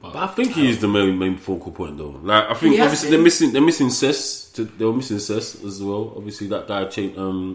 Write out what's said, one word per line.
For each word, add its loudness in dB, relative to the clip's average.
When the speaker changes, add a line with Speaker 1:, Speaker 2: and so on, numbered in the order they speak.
Speaker 1:
But -20
Speaker 2:
But -6
I -4
think -2
he 2
is -2
the 2
main, 4
main -2
focal -8
point, -12
though. -12
Like, 4
I -2
think 4
Speaker 3:
He 6
has 6
Speaker 2:
obviously 0
Speaker 3:
been. 6
Speaker 2:
they're 6
missing, 6
they're 4
missing 4
Cess. -2
To, -4
they -4
were 0
missing -4
Cess -6
as -10
well. -4
Obviously, -10
that -6
guy -2
changed, -6
um, -4